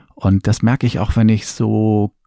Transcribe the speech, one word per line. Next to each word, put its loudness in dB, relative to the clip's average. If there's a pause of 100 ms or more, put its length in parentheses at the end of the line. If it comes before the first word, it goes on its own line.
(220)
Und 0
das 0
merke 0
ich -2
auch, -2
wenn 4
ich 0
so -2 (160)